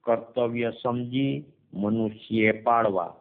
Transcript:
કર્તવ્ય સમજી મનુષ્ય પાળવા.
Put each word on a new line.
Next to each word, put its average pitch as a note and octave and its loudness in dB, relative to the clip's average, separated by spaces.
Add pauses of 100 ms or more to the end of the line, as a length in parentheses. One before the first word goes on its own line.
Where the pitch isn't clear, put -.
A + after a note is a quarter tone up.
કર્તવ્ય A#2 0 (100)
સમજી C3 -2 (300)
મનુષ્ય G#2+ 0
પાળવા. A2 0